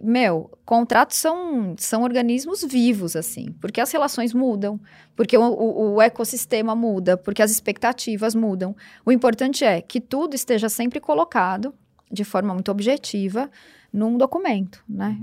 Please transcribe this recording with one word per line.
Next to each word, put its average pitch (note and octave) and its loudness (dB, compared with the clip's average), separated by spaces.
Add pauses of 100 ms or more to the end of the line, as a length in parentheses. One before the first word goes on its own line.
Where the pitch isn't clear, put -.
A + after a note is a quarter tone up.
meu, G#3+ 0 (160)
contratos A#3 2
são, D#4+ -2
são A3+ -2
organismos B3 -2
vivos, A#3+ 0
assim, - -8 (120)
porque G#3+ -6
as C4+ -2
relações C4 0
mudam, G#3 0 (380)
porque A3+ 4
o, A3 8
o, A3 0
o G#3+ 6
ecossistema A3+ 0
muda, F#3+ 2
porque G3+ -4
as G#3+ 6
expectativas A3 -2
mudam. G3+ -2 (260)
O - 2
importante B3+ 2
é F3+ 4
que - -8
tudo C#4 -4
esteja A3+ 0
sempre A#3+ -4
colocado C#4+ 0 (400)
de G3+ -6
forma G3 -2
muito F#3 -4
objetiva G#3 -2 (400)
num A3 0
documento, C4 -2
né? G#3 -6